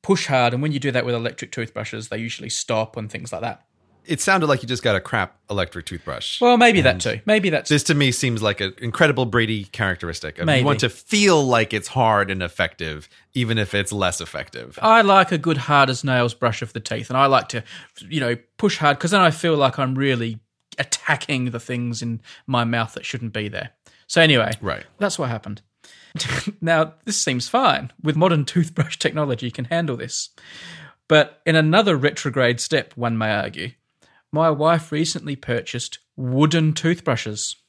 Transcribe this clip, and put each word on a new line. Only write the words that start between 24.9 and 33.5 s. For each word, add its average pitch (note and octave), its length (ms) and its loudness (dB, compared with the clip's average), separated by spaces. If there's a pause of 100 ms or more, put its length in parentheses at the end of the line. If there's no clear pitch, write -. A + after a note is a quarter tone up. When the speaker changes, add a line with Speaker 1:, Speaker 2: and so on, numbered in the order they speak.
Speaker 1:
that's G3+ 220 -2
what C3+ 100 -2
happened. G#2+ 380 -8
<laughs> - 920 -10
Now, D#3+ 360 0 (100)
this G#3+ 160 -4
seems B2 260 -2
fine. F3 540 0
With D3+ 140 0
modern D#3 300 2
toothbrush D#3+ 520 -2
technology, D3+ 480 -4
you A#2+ 60 -6
can B2+ 140 -10
handle D#3+ 300 -2
this. - 340 -10 (800)
But - 380 4
in E3 100 4
another E3 400 4
retrograde B2+ 640 0
step, - 360 -4
one A#2 220 -2
may A2 140 0
argue, G2+ 400 -4 (600)